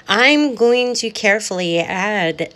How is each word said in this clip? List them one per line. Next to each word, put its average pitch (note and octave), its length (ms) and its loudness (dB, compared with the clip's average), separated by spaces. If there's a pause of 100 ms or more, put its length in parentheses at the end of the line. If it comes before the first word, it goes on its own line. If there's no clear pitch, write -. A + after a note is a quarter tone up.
I'm C4+ 480 2
going B3 380 2
to A3+ 160 -4
carefully F#3+ 680 -2
add F#3 760 -2